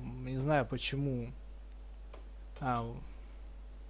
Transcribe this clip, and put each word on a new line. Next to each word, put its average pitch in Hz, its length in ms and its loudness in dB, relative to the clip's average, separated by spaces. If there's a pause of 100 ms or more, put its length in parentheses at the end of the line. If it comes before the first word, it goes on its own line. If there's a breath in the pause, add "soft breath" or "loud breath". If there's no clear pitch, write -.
(240)
не 131 140 0
знаю 139 280 8
почему. 131 640 2 (1300)
А, 123 240 4 (1040 loud breath)